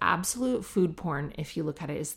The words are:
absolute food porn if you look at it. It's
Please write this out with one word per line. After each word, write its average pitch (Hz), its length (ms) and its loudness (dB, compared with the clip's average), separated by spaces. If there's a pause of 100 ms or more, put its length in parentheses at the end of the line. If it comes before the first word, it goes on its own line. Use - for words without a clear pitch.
absolute 233 640 2
food 180 320 4
porn 147 420 -2
if 156 200 -6
you 160 60 0
look 151 180 -4
at 147 80 -6
it. 147 80 -2
It's - 200 -6